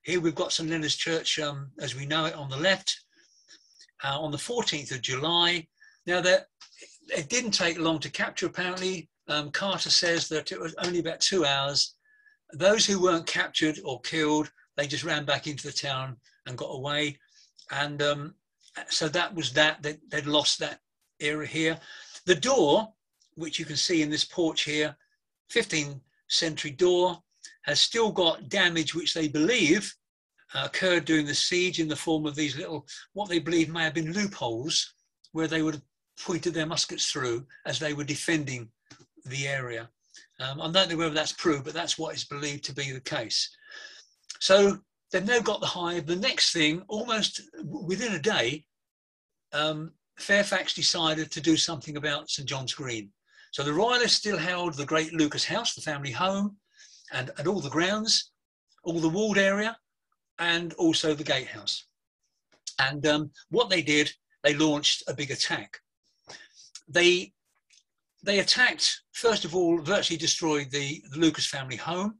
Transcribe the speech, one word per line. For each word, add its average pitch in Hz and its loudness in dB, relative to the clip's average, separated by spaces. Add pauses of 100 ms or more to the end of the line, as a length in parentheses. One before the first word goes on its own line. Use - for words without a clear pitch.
Here 175 0
we've 160 0
got 180 -2
Saint 160 -2
Leonard's 156 0
Church, 160 0
um, 139 -6
as 131 -6
we 135 -8
know 156 0
it, 165 -4
on 139 -10
the 135 -6
left, 190 0 (1000)
uh, 139 -2
on 151 -4
the 147 -4
fourteenth 220 -4
of 131 -6
July. 165 0 (400)
Now, 180 2
that, 185 6 (640)
it 165 -4
didn't 240 0
take 170 2
long 160 2
to 143 -8
capture, - -4
apparently. 180 -4 (180)
Um, 147 -2
Carter 185 -2
says 170 4
that 156 -4
it 185 -8
was 165 -8
only 175 -2
about 160 -6
two 185 2
hours. 139 0 (600)
Those 196 6
who 202 2
weren't 170 4
captured 170 0
or 131 -8
killed, 151 0 (260)
they 143 -2
just 135 -4
ran 151 -2
back 139 -2
into 147 -8
the 139 -10
town 131 -6 (300)
and 127 -10
got - -8
away. 143 -4 (520)
And, 143 -4
um, 147 0 (540)
so 165 -2
that 175 -2
was 131 -4
that. 151 4
They, 147 -6 (100)
they'd 147 -6
lost 147 2
that - -6 (400)
area 151 -2
here. 160 0 (460)
The 175 6
door, 208 4 (400)
which 160 -8
you 165 -6
can 151 -6
see 165 2
in 151 2
this 151 0
porch 160 0
here, 151 -2 (540)
fifteenth 147 -2 (280)
century 156 -2
door, 180 4 (460)
has 147 0
still 226 2
got 160 0
damage 170 0
which 160 -2
they 156 0
believe, 180 4 (640)
uh, 135 -2
occurred 175 2
during 156 2
the 143 -4
siege 180 0
in 156 0
the 151 -2
form 156 0
of 147 -4
these 147 -2
little, 160 -8 (260)
what 202 -6
they 170 0
believe 160 2
may 165 -2
have 156 0
been 160 -2
loopholes, 147 -2 (380)
where 160 -2
they 160 0
would 156 0
have 143 -12 (380)
pointed 170 -2
their 160 0
muskets - -2
through 123 -4 (200)
as 131 -4
they 147 -2
were 147 -4
defending 131 -2 (580)
the 135 -6
area. 120 -4 (520)
Um, 139 -6
I 160 -4
don't 185 2
know 165 -2
whether 160 0
that's 151 0
proved, 143 2
but - -10
that's 170 -2
what 156 -6
is 127 -6
believed 143 -6
to 135 -8
be 139 -6
the 131 -10
case. 123 -4 (920)
So 202 6 (320)
they've 185 0
now 240 4
got 220 -2
the 170 -2
hive. 175 -4
The 170 0
next 185 2
thing, 165 2
almost 214 -2 (160)
w-, 208 -10
within 196 -2
a 165 -2
day, 147 0 (880)
um, 156 -2 (260)
Fairfax 202 2
decided 160 0
to 156 -6
do 160 4
something 156 -2
about 147 -4
Saint 135 -4
John's 135 -6
Green. 113 -8 (420)
So - -6
the 147 0
royalists 233 4
still 202 0
held 175 -2
the 139 -6
great 160 0
Lucas 147 2
house, 139 -2
the - -12
family 139 -6
home, 196 0 (560)
and, 127 -6
and 143 -2
all 190 0
the 139 -6
grounds, 208 0 (500)
all 165 -2
the 165 2
walled 202 2
area, 202 2 (600)
and 170 0
also 160 2
the 147 -6
gatehouse. 123 -4 (960)
And, 139 0
um, 151 2 (200)
what 214 2
they 175 2
did, 147 4 (300)
they 147 4
launched - 2
a 135 -4
big 135 -6
attack. 127 -4 (1080)
They, 175 4 (920)
they 202 2
attacked, - 2 (100)
first 214 2
of 165 -6
all, 170 4
virtually 165 0
destroyed 151 0
the, 143 -4
the 143 -8
Lucas 156 4
family 131 -6
home 185 -4